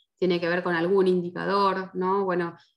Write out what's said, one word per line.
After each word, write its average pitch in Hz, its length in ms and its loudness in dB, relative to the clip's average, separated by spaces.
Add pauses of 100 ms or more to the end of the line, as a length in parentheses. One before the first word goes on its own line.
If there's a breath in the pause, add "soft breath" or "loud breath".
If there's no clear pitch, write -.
(180)
tiene 180 220 0
que 170 80 -2
ver 180 160 0
con 175 120 -2
algún 185 320 2
indicador, 185 880 0
¿no? 190 280 0
Bueno, 175 320 -2 (220 loud breath)